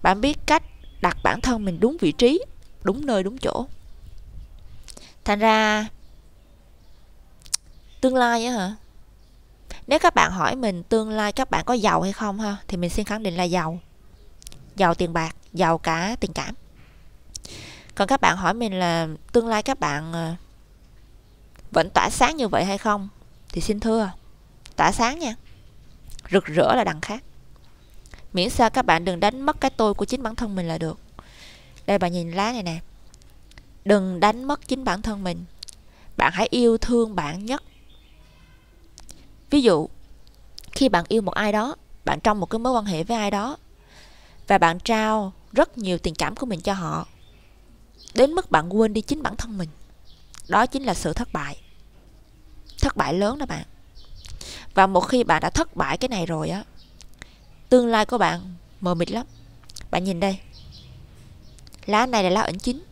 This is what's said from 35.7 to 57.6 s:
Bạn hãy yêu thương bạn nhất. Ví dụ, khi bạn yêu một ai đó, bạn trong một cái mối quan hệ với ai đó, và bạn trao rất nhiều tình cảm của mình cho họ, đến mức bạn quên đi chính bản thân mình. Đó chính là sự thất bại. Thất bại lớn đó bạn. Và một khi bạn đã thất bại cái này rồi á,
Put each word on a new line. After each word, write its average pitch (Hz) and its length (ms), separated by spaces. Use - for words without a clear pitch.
Bạn - 180
hãy 202 160
yêu 233 260
thương 226 380
bạn 170 300
nhất. 262 180
Ví 285 120
dụ, 175 280
khi 269 180
bạn 170 180
yêu 220 140
một 190 100
ai 208 200
đó, 220 240
bạn 147 140
trong 208 200
một 175 60
cái 220 140
mối 254 140
quan 220 120
hệ 170 180
với 233 140
ai 208 140
đó, 214 260
và 196 100
bạn 170 220
trao 214 540
rất 277 260
nhiều 185 200
tình 160 180
cảm 160 200
của - 100
mình 170 160
cho 202 120
họ, 160 340
đến 277 180
mức 359 200
bạn 160 260
quên 220 160
đi 214 80
chính 294 220
bản - 120
thân 220 220
mình. 165 120
Đó 220 180
chính 277 180
là 214 100
sự 156 200
thất - 200
bại. 143 280
Thất - 160
bại 135 160
lớn 208 240
đó 285 80
bạn. 156 200
Và 190 140
một 185 140
khi 247 220
bạn 160 180
đã - 80
thất - 260
bại 156 220
cái - 120
này 190 160
rồi 160 240
á, 190 140